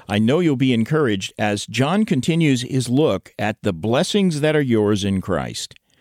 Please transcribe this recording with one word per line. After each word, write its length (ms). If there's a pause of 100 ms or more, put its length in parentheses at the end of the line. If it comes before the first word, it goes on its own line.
(120)
I 80
know 220
you'll 160
be 160
encouraged 640
as 280
John 400
continues 560
his 260
look 500
at 220
the 140
blessings 680
that 160
are 60
yours 420
in 160
Christ. 540 (260)